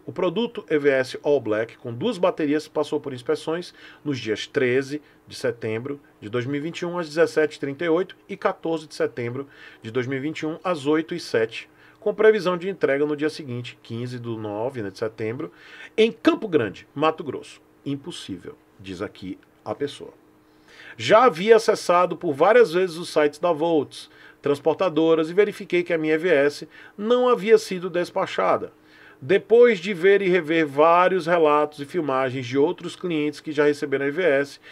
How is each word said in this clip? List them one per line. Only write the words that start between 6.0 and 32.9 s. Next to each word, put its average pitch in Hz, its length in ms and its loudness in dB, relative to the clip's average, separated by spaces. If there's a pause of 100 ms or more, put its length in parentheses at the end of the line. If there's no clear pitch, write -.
de 110 80 -14
dois 120 180 -4
mil 143 80 -6
e 143 60 -4
vinte 165 220 -10
e 175 40 -4
um, 175 100 -6
às 170 120 -6
dezessete 156 480 0
e - 40 -20
trinta 139 240 -6
e 170 40 0
oito, 180 280 0 (120)
e 196 80 -10
quatorze 165 500 -4
de - 80 -20
setembro 131 540 -6 (340)
de 113 80 -12
dois 120 160 -4
mil 135 120 -4
e - 20 -6
vinte 151 220 -8
e 160 40 -4
um, 160 160 -6
às 156 240 -4
oito 160 300 0
e - 20 -10
sete, - 500 -4 (300)
com 208 160 -2
previsão 208 420 4
de 175 120 -6
entrega 147 360 0
no 151 120 -2
dia 151 120 -2
seguinte, 123 540 -10
quinze 123 340 -10
do 117 200 -8
nove, 110 440 -6
né, 98 100 -8
de - 80 -18
setembro, 117 520 -6 (460)
em 226 160 4
Campo 302 340 0
Grande, 123 480 -2
Mato 156 300 -2
Grosso. - 360 -12 (240)
Impossível, 101 720 -10 (220)
diz 92 240 -12
aqui 95 340 -10 (280)
a 220 100 -6
pessoa. - 400 -10 (840)
Já 175 280 6
havia 220 320 6
acessado 175 600 2
por 165 160 -4
várias 185 400 4
vezes 175 240 0
os 175 120 -10
sites 147 320 0
da 175 100 0
Volts, 156 580 -2 (340)
transportadoras, 160 880 2
e - 20 -10
verifiquei 175 500 0
que 175 120 -4
a - 20 0
minha 156 200 0
E - 20 -4
V 170 100 -2
S 147 400 2 (300)
não 247 320 2
havia 214 260 6
sido 185 320 -4
despachada. 175 840 -2 (460)
Depois 202 600 4
de 190 160 -6
ver 196 260 4
e 196 80 0
rever 165 380 2
vários 170 600 4
relatos 151 540 2
e 143 60 -8
filmagens 135 580 -2
de 123 140 -2
outros 170 360 0